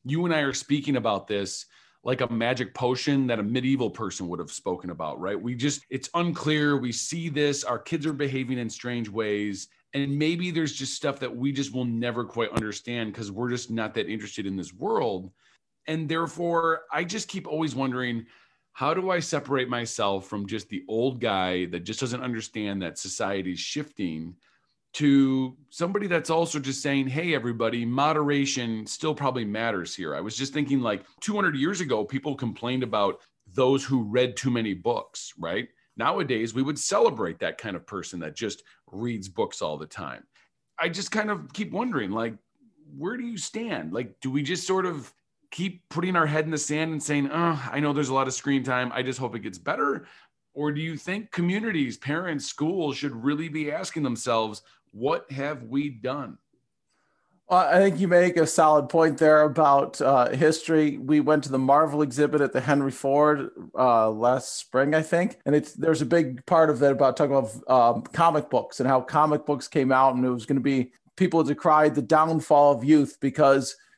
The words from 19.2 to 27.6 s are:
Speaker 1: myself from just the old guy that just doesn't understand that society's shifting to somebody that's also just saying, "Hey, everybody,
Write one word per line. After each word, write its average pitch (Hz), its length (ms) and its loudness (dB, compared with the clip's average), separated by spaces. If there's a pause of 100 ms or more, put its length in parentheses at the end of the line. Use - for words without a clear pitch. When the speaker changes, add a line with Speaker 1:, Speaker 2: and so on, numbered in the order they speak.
Speaker 1:
myself 113 600 -2
from 101 180 -6
just 104 240 -8
the 98 180 -8
old 120 320 -2
guy 92 460 0
that 87 140 -6
just 98 200 -10
doesn't 127 220 -4
understand 110 600 -6
that 80 160 -8
society's 95 600 -6
shifting 87 760 -8 (580)
to 135 640 2 (140)
somebody 196 340 -4
that's 170 240 -2
also 165 300 0
just 135 240 -6
saying, 139 240 0
"Hey, 160 260 -2
everybody, 117 500 -2